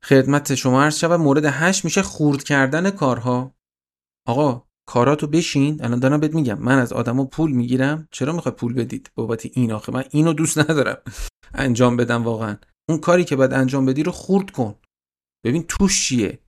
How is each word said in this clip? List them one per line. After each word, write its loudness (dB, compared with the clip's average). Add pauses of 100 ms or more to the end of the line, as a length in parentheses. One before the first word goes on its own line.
خدمت 2
شما 2
عرض 2
شود 2
مورد 4
هشت 0
میشه 0
خرد 0
کردن 0
کارها. -2 (720)
آقا 0 (200)
کاراتو 2
بشین، 0
الان -2
دارم 2
بهت -2
می‌گم -2
من 2
از -2
آدما -2
پول -2
می‌گیرم، -2
چرا -4
می‌خوای -4
پول -6
بدید -6
بابت -6
این؟ -2
آخه -8
من -4
اینو 2
دوست -2
ندارم 0 (280)
<laughs> -20
انجام 2
بدم 0
واقعاً. -4 (320)
اون 0
کاری 2
که -2
باید 2
انجام 0
بدی 0
رو -2
خرد -2
کن، -4 (680)
ببین 0
توش 0
چیه. 0